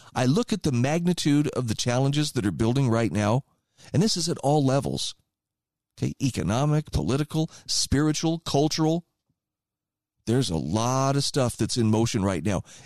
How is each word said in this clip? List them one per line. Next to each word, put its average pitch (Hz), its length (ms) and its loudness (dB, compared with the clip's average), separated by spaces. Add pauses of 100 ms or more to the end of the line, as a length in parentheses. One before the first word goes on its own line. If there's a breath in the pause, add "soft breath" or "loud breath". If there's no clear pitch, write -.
(140 loud breath)
I 127 120 0
look 175 260 2
at 208 120 -2
the 151 100 0
magnitude 147 760 2
of 123 200 -4
the 107 60 0
challenges 139 580 0
that 101 120 -2
are 104 60 2
building 120 380 2
right 113 220 2
now, 107 340 0 (480 loud breath)
and 156 100 4
this 220 140 0
is 160 100 -4
at 160 120 -4
all 143 260 2
levels. 127 500 -2 (840)
Okay, 139 240 -4
economic, 139 680 -2
political, 147 580 -2 (180 loud breath)
spiritual, 156 720 0
cultural. 160 680 0 (1200)
There's 113 240 0
a 82 80 -2
lot 120 580 0
of 143 80 0
stuff 127 320 -2
that's - 220 -2
in 113 120 2
motion 110 340 2
right 95 200 -2
now, 95 200 -2 (220 loud breath)